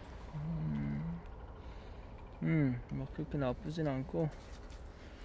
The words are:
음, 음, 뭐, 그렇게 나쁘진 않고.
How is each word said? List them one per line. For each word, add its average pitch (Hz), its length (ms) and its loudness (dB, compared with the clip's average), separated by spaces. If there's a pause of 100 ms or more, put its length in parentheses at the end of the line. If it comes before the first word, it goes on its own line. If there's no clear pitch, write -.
(340)
음, 151 680 2 (1400)
음, 147 380 8 (100)
뭐, 135 240 -2
그렇게 156 240 -2
나쁘진 151 500 2
않고. 143 400 2 (960)